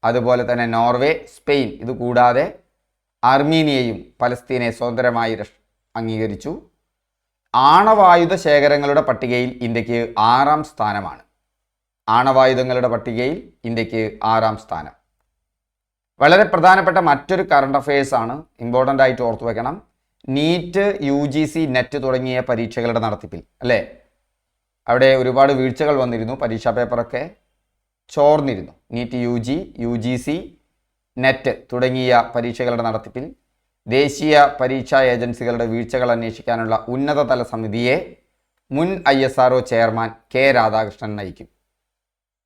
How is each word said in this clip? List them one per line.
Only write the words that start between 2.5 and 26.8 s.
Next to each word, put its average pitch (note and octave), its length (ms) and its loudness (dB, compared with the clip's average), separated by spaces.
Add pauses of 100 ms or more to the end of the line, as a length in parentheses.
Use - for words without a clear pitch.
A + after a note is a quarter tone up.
അർമീനിയയും C3+ 840 2 (160)
പലസ്തീനെ B2 560 -4
സ്വതന്ത്രമായി A#2+ 580 -2
രഷ്-, - 240 -14 (360)
അംഗീകരിച്ചു. A2 680 -6 (920)
ആണവായുധ F3 840 6
ശേഖരങ്ങളുടെ D3 680 2
പട്ടികയിൽ B2 600 -4
ഇന്ത്യക്ക് A#2 560 -4
ആറാം C3+ 460 2
സ്ഥാനമാണ്. G2+ 600 -6 (840)
ആണവായുധങ്ങളുടെ B2+ 760 2
പട്ടികയിൽ B2 640 -4 (120)
ഇന്ത്യക്ക് A2+ 600 -4
ആറാം A2 340 2
സ്ഥാനം. D#2 340 -12 (1300)
വളരെ F3 220 8
പ്രധാനപ്പെട്ട F#3 540 4
മറ്റൊരു F3 540 0
കറന്റ് C#3 260 2
അഫയേഴ്സ് C#3 380 0
ആണ്, B2 280 -4 (160)
ഇമ്പോർട്ടന്റ് C3 440 0
ആയിട്ട് B2+ 180 2
ഓർത്തു A#2 280 -4
വെക്കണം. A#2 260 -6 (540)
നീറ്റ്, F3 680 0 (120)
യു C#3+ 160 0
ജി D3 200 -2
സി, D3+ 140 -6 (160)
നെറ്റ് B2+ 280 -4
തുടങ്ങിയ B2+ 360 -2 (100)
പരീക്ഷകളുടെ A#2 560 -2
നടത്തിപ്പിൽ, G#2 380 -10 (180)
അല്ലേ, B2 180 0 (1080)
അവിടെ C3 340 4
ഒരുപാട് C3 320 2
വീഴ്ചകൾ C3 500 0
വന്നിരുന്നു, A#2 300 -6
പരീക്ഷാ A#2 380 -4
പേപ്പറൊക്കെ A#2+ 520 -4 (920)